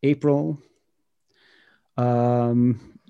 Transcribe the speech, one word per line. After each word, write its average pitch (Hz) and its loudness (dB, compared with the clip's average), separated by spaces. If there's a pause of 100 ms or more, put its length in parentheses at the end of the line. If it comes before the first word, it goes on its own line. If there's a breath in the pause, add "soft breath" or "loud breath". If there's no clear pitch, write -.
April, 147 -2 (1300 soft breath)
um, 120 0 (320 loud breath)